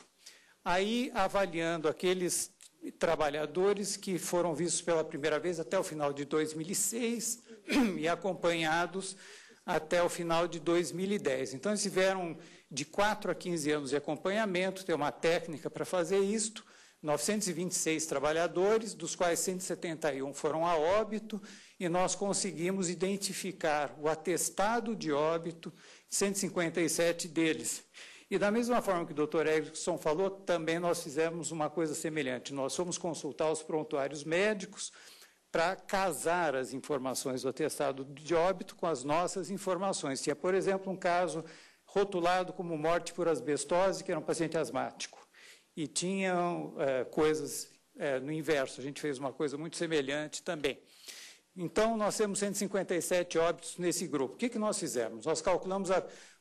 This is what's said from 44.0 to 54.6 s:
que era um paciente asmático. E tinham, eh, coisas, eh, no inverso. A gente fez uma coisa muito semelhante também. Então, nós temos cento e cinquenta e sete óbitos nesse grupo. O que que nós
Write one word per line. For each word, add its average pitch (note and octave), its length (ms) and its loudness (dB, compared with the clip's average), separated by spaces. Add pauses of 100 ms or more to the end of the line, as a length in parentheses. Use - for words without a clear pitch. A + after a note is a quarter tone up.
que - 80 -4
era D#3+ 80 -2
um - 40 -4
paciente D#3+ 340 0
asmático. B2+ 680 -4 (480)
E D3+ 140 -4
tinham, F3 920 -2
eh, C3 260 2
coisas, D#3 640 0 (280)
eh, C#3+ 220 0
no C#3 120 -4
inverso. D3 500 0
A - 20 -6
gente C#3 160 -8
fez D3 180 -2
uma C3+ 140 -6
coisa C#3+ 260 -2
muito D#3 200 -8
semelhante D3+ 640 -2
também. D3 380 -4 (760)
Então, G#3+ 400 0
nós G#3 220 0
temos G#3 220 0
cento G3+ 160 -2
e - 20 -6
cinquenta G3 360 0
e E3 80 2
sete F3 380 0
óbitos E3 380 0
nesse F3 280 0
grupo. C3+ 300 -2
O - 20 -16
que A#3+ 120 0
que A3+ 100 -4
nós G#3+ 180 0